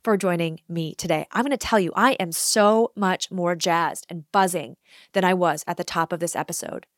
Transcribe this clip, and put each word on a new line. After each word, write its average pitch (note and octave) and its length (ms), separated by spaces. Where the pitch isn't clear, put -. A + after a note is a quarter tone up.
for A3 120
joining E3+ 540
me E3 260
today. D#3+ 360
I'm A#3 120
gonna C#4 140
tell - 220
you, E3+ 160
I B3+ 180
am E3+ 180
so A3 640
much F#3+ 340
more F3 260
jazzed E3 540
and E3+ 220
buzzing F3 460
than F#3 120
I F#3 80
was E3+ 340
at - 100
the F3+ 60
top E3 300
of E3 60
this E3+ 160
episode - 500